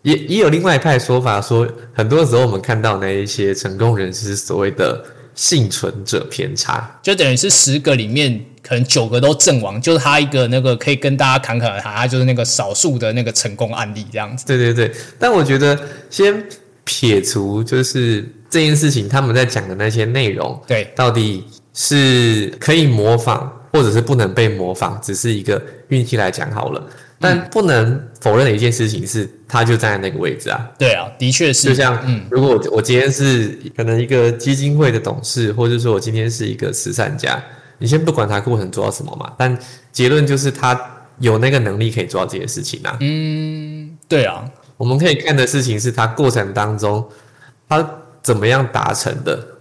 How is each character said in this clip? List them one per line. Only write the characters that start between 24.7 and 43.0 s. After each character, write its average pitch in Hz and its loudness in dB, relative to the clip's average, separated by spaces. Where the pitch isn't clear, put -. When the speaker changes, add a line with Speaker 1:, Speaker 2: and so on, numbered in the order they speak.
Speaker 1:
仿， 95 -4
只 98 -6
是 117 -2
一 104 -2
个 101 -2
运 127 2
气 117 -2
来 98 2
讲 - -6
好 - -4
了。 - -8
但 175 0
不 220 0
能 127 2
否 107 4
认 131 6
的 123 2
一 104 0
件 120 2
事 113 0
情 95 -4
是， 104 -2
Speaker 2:
嗯。 92 -10
Speaker 1:
他 117 2
就 117 4
站 113 0
在 98 -2
那 95 -4
个 - -6
位 78 -2
置 - -8
啊。 113 -4
Speaker 2:
对 127 4
啊， 92 -2
的 127 0
确 147 2
是。 131 2
Speaker 1:
就 131 6
像 127 2
Speaker 2:
嗯。 117 -2
Speaker 1:
如 123 2
果 139 4
我， 110 2
我 107 2
今 123 2
天 135 4
是 131 0
可 117 -2
能 113 0
一 123 0
个 120 2
基 135 0
金 143 0
会 143 4
的 113 0
董 110 -6
事， 110 -2
或 117 0
者 120 0
说 117 2
我 98 2
今 113 -4
天 113 -2
是 113 -6
一 107 -4
个 101 -4
慈 101 -6
善 117 -2
家， - -4
你 - -4
先 151 2
不 160 0
管 110 0
他 101 0
过 117 0
程 92 -4
做 101 -4
到 107 0
什 - -8
么 - -12
嘛， - -12
但 127 0
结 123 2
论 147 4
就 139 2
是 139 0
他 127 0
有 113 2
那 127 2
个 139 2
能 104 -2
力 113 0
可 113 -4
以 87 -2
做 92 -2
到 - -6
这 95 -8
些 90 -6
事 - -6
情 - -8
啊。 - -4